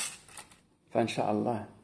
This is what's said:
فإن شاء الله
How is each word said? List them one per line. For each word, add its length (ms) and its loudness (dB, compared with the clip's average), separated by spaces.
فإن 180 4
شاء 240 0
الله 360 0